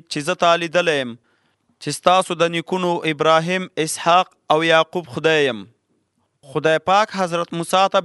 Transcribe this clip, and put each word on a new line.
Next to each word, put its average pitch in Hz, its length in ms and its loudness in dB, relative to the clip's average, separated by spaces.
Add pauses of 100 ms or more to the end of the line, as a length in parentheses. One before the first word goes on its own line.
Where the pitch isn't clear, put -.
چې - 260 -8
زه 180 160 -2
تا 170 120 4
لیدلی 170 420 -2
یم، 123 180 -6 (680)
چې - 100 -8
ستاسو 180 500 0
د 170 100 0
نیکونو 175 400 -4 (220)
ابراهیم، 160 500 0 (200)
اسحاق 175 520 0 (160)
او 156 120 2
یعقوب 160 520 0
خدای 160 300 0
یم.» 110 180 -4 (800)
خدای 156 440 0
پاک 196 300 0
حضرت 170 360 -4
موسی 170 280 0 (100)
ته 196 140 2